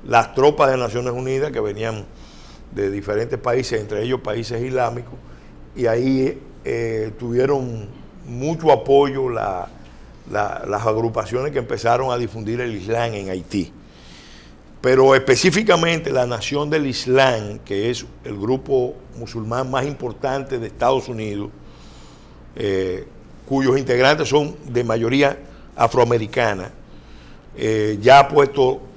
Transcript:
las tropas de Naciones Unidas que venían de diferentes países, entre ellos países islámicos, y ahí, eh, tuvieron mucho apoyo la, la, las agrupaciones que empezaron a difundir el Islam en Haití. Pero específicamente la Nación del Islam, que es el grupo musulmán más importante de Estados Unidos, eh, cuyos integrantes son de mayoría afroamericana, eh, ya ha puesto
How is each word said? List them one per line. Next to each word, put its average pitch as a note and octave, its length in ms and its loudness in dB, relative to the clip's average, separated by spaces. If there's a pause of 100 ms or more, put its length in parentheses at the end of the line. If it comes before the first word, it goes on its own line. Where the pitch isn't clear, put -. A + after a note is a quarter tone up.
las A#2 280 4
tropas D3 360 4
de C3 60 0
Naciones A#2+ 360 -2
Unidas C3+ 400 -4
que A2+ 80 -4
venían G#2+ 440 -4 (680)
de G2 180 -2
diferentes G#2 480 -4
países, A#2+ 420 -2
entre G#2 220 -6
ellos B2 180 -2
países A2+ 420 -6
islámicos, B2 520 -4 (600)
y B2 100 -2
ahí, C3 520 0 (260)
eh, A2+ 540 -4
tuvieron A#2+ 680 -2 (380)
mucho D3 460 -2
apoyo C3+ 560 4
la, G2 400 -4 (600)
la, G#2 380 -4
las G#2 180 -2
agrupaciones A2+ 680 -2
que C3+ 60 -2
empezaron A#2+ 540 0
a A#2+ 60 -2
difundir A2 420 -6
el A#2+ 160 -6
Islam A2+ 380 -4
en G2 160 -8
Haití. F#2 420 -6 (1080)
Pero C3 340 6
específicamente E3 960 2
la B2+ 160 0
Nación C#3+ 440 -4
del D3+ 160 0
Islam, B2 800 0
que G2+ 260 -2
es A#2+ 140 -8 (200)
el G#2 140 -10
grupo C3 580 -2 (220)
musulmán A#2 520 -6
más C3 160 -2
importante C3 720 -6
de A2+ 80 -6
Estados B2 420 0
Unidos, G#2 420 -6 (1080)
eh, F#2+ 500 -2 (420)
cuyos C3+ 300 2
integrantes C3 500 4
son C#3+ 280 0 (120)
de A#2+ 160 0
mayoría A#2+ 540 2 (380)
afroamericana, A#2 960 2 (840)
eh, G#2+ 440 -2
ya C3 200 10
ha C#3+ 80 4
puesto C#3 520 2 (160)